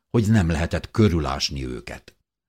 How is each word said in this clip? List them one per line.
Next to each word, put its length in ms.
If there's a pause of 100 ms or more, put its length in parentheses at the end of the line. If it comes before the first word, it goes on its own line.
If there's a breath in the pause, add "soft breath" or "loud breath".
hogy 180
nem 220
lehetett 420
körülásni 760
őket. 500 (340)